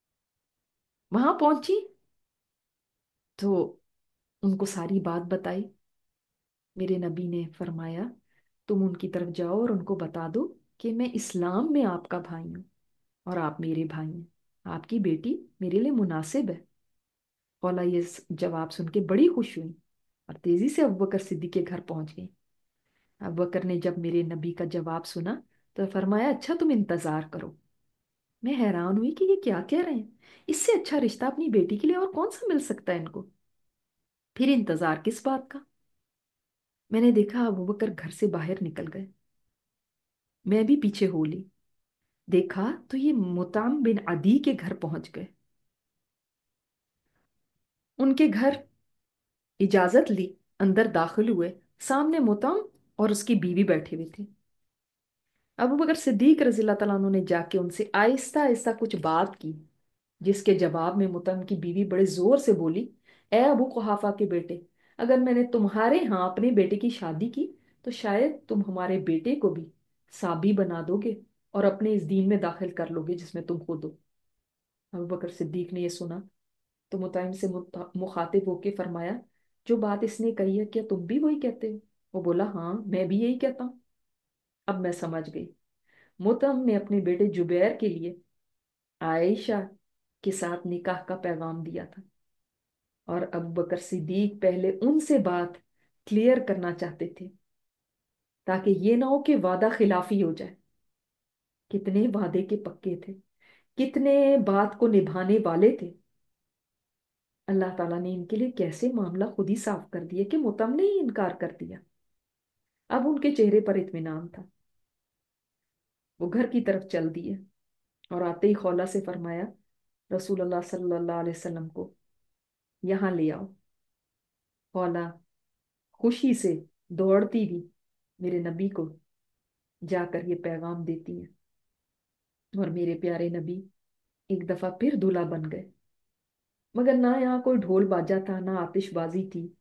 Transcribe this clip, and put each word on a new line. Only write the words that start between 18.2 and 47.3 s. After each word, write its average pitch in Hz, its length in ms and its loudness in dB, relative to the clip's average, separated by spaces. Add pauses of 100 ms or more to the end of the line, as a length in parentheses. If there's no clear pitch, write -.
जवाब 165 380 -4
सुन 165 180 -8
के 180 120 -2
बड़ी 196 280 4
खुश 247 300 -2
हुई 165 180 -10 (540)
और 160 80 -16
तेजी 180 320 2
से 294 120 0
अबू 196 240 2
बकर 196 120 -2
सिद्दीक 170 360 -6
के 185 80 2
घर 175 200 -6
पहुंच 156 320 -10
गई। 180 160 -16 (920)
अबू 175 260 -4
बकर 180 180 -4
ने 180 140 -2
जब 175 200 -2
मेरे 170 260 0
नबी 165 280 -6
का 170 140 -6
जवाब 165 380 -6
सुना 175 400 -8 (320)
तो 196 100 0
फरमाया, 196 480 2
"अच्छा, 285 220 -4
तुम 339 160 2
इंतजार 170 580 0
करो।" 156 280 -12 (880)
मैं 254 100 -2
हैरान 196 440 0
हुई 233 140 0
कि 381 140 0
ये 381 100 4
क्या 214 260 -2
कह 320 200 0
रहे 339 140 -2
हैं, 214 240 -8 (300)
इससे 403 300 2
अच्छा - 180 -2
रिश्ता 254 300 0
अपनी 294 220 -2
बेटी 208 280 2
के - 100 0
लिए 349 80 4
और 381 160 -2
कौन 370 180 -2
सा 480 180 -8
मिल 330 120 2
सकता - 340 -4
है 170 60 -2
इनको, 165 280 -10 (1120)
फिर 262 120 4
इंतजार 170 520 2
किस - 240 -4
बात 269 260 -2
का। 277 140 -16 (1300)
मैंने 226 200 6
देखा 214 340 2
अबू 190 200 -2
बकर 208 240 -2
घर 160 200 -10
से - 180 0
बाहर 170 340 -4
निकल 160 260 -6
गए, 190 200 -12 (1400)
मैं 214 180 4
भी 277 120 6
पीछे 208 280 0
हो 165 180 0
ली। 175 220 -4 (840)
देखा 185 420 2 (200)
तो 269 60 -2
ये 285 160 4
मुताम 214 720 0
बिन 226 140 4
अदी 175 420 4
के 285 140 2
घर 170 240 -6
पहुंच 156 340 -6
गए। - 160 -12 (2750)